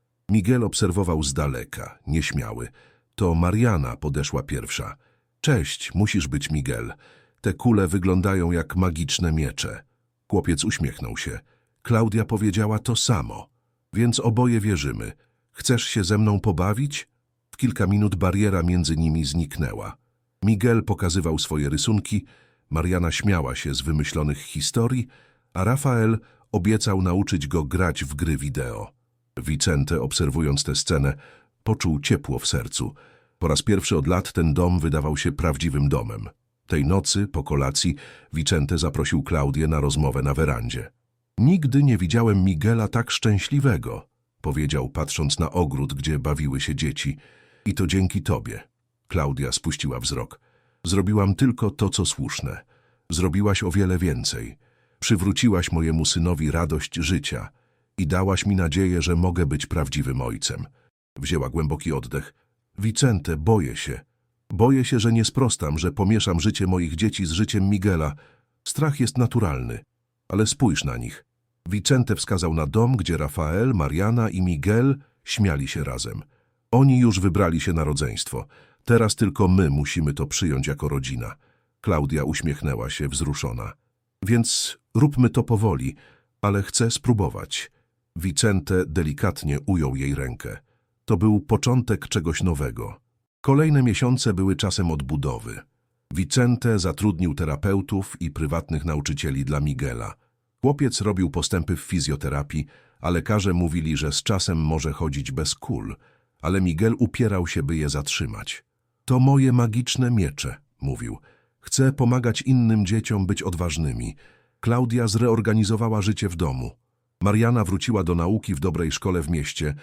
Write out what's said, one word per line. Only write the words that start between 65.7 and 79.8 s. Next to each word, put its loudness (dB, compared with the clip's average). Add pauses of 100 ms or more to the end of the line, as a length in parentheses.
że 0
pomieszam 2
życie 0
moich 0
dzieci 0
z -2
życiem 0
Miguela. 0 (500)
Strach -2
jest -2
naturalny, -2 (480)
ale 2
spójrz 0
na -4
nich”. -12 (440)
Vicente 2
wskazał -2
na 0
dom, 2
gdzie 0
Rafael, 0
Mariana 0
i -2
Miguel 2 (280)
śmiali 0
się -4
razem. -8 (480)
„Oni 8
już 4
wybrali 2
się -2
na 0
rodzeństwo. -4 (380)
Teraz 4
tylko 2
my 6
musimy 0